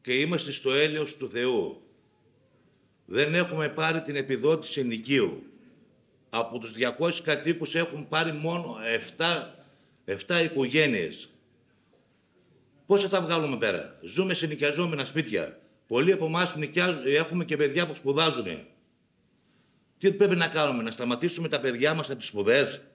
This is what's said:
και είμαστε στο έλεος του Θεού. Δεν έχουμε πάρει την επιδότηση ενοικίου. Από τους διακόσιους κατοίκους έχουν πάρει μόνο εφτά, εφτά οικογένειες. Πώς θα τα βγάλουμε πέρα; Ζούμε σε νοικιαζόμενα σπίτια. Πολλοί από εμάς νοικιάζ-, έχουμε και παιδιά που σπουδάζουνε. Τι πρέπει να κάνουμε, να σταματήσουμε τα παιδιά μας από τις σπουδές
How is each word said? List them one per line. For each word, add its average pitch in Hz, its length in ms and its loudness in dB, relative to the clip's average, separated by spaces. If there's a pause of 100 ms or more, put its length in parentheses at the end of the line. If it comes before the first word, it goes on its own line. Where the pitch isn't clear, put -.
και 127 180 0
είμαστε 151 320 0
στο 131 220 -2
έλεος 151 440 0
του 127 140 -8
Θεού. 113 520 -2 (1200)
Δεν 143 300 2
έχουμε 170 340 0
πάρει 160 340 0
την 147 140 -6
επιδότηση 139 640 0
ενοικίου. 117 640 0 (880)
Από 117 280 -4
τους 113 140 -10
διακόσιους 123 500 -2
κατοίκους 156 520 -2
έχουν 165 340 -4
πάρει 160 240 0
μόνο 156 440 -6 (160)
εφτά, 160 600 0 (500)
εφτά 165 380 0
οικογένειες. 135 840 0 (1600)
Πώς 196 160 6
θα 190 60 0
τα 185 120 2
βγάλουμε 156 380 0
πέρα; 101 440 -2
Ζούμε 170 320 -2
σε 165 120 -2
νοικιαζόμενα 147 580 -2
σπίτια. 107 540 -4 (280)
Πολλοί 143 260 2
από 160 140 0
εμάς 175 300 0
νοικιάζ-, 156 500 0
έχουμε 160 380 0
και 165 120 -2
παιδιά 143 300 2
που 151 80 -10
σπουδάζουνε. 131 720 0 (1300)
Τι 196 140 4
πρέπει 196 240 4
να 165 120 4
κάνουμε, 147 340 2
να 113 80 -4
σταματήσουμε 135 580 -2
τα 143 120 0
παιδιά 131 340 2
μας 156 160 -4
από 131 80 -6
τις 110 80 -10
σπουδές 110 540 2 (140)